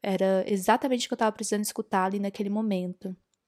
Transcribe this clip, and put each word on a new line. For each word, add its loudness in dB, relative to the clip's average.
Era 2
exatamente 2
o -12
que -2
eu -8
tava 2
precisando -2
escutar -2
ali 0
naquele -4
momento." -4